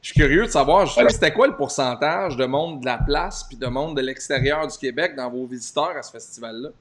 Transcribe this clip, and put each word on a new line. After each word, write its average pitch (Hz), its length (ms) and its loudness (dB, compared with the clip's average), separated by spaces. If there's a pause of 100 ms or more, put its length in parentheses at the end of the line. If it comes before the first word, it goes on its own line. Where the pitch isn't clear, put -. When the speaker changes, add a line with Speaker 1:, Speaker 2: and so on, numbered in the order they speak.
Speaker 1:
Je - 80 -12
suis - 100 4
curieux 156 260 4
de - 60 -6
savoir, 156 360 4
je - 60 -6
sais 120 100 4
Speaker 2:
Ouais. 120 60 8
Speaker 1:
c'était 147 220 2
quoi 254 160 4
le - 80 0
pourcentage 143 840 -2
de 127 80 2
monde 147 360 -2
de 127 40 -10
la 123 120 -2
place 160 500 -2
puis 117 100 -18
de 127 100 -6
monde 143 300 -4
de 131 40 -2
l'extérieur 139 640 0
du 131 120 -10
Québec 139 380 -2
dans 127 140 -6
vos 127 160 -6
visiteurs 147 520 -4
à 127 40 -10
ce - 100 -16
festival-là ? 117 580 -14 (120)